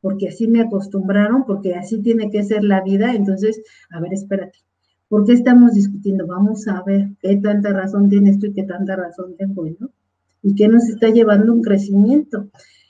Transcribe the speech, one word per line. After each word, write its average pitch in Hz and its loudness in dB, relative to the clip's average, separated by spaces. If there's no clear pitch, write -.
porque 196 -6
así 220 -4
me 226 2
acostumbraron, 202 -2
porque 196 -6
así 202 -8
tiene 220 -2
que 202 -4
ser 208 -2
la 196 2
vida, 196 -2
entonces, 202 -2
a 170 -16
ver, 180 -8
espérate, 196 -10
¿por 208 2
qué 240 4
estamos 240 6
discutiendo? 196 -2
Vamos 208 -4
a 185 -6
ver 196 -2
qué 196 0
tanta 208 -2
razón 196 0
tienes 202 4
tú 208 -4
y 208 -8
qué 190 -6
tanta 190 -6
razón 180 -12
tengo 196 -8
yo, 175 -12
y 202 0
qué 208 4
nos 233 4
está 226 0
llevando 220 4
a 233 2
un 226 0
crecimiento. 202 0